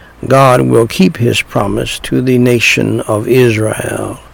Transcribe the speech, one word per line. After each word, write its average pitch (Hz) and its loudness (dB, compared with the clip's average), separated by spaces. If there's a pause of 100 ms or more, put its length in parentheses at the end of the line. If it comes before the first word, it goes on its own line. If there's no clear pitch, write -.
(280)
God 135 4
will 123 2
keep 180 0
his 117 0
promise 113 -4
to 131 -4
the 127 0
nation 117 2
of 107 -4
Israel. 110 0 (140)